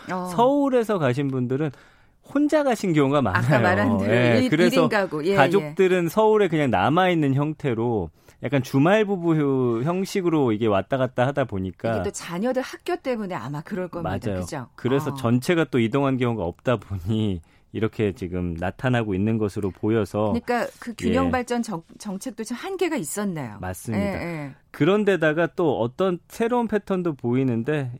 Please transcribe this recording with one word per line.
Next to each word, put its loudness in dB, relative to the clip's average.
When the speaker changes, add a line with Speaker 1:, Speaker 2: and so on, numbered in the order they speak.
Speaker 1:
어. -6
Speaker 2:
서울에서 2
가신 0
분들은 -2
혼자 2
가신 0
경우가 4
많아요. 0
Speaker 1:
아까 4
말한 2
대로 0
Speaker 2:
예, 4
Speaker 1:
일-, 0
Speaker 2:
그래서 4
Speaker 1:
일 6
인 2
가구. 0
예, 2
예. 0
Speaker 2:
가족들은 2
서울에 4
그냥 2
남아있는 4
형태로 -2
약간 0
주말 4
부부 0
형식으로 0
이게 0
왔다 0
갔다 0
하다 -2
보니까 -4
Speaker 1:
이게 -4
또 -6
자녀들 -4
학교 -8
때문에 -6
아마 -8
그럴 -8
겁니다. -6
Speaker 2:
맞아요. -4
Speaker 1:
그죠? -8
Speaker 2:
그래서 0
Speaker 1:
어. -8
Speaker 2:
전체가 0
또 0
이동한 0
경우가 -2
없다 -2
보니 -2
이렇게 0
지금 -4
나타나고 -2
있는 2
것으로 -2
보여서 0
Speaker 1:
그러니까 -2
그 -12
균형 0
Speaker 2:
예. -2
Speaker 1:
발전 -2
정-, -8
정책도 -10
참 -10
한계가 -4
있었네요. -6
Speaker 2:
맞습니다. -4
Speaker 1:
예, -4
예. -10
Speaker 2:
그런데다가 2
또 0
어떤 -2
새로운 -2
패턴도 -2
보이는데 -2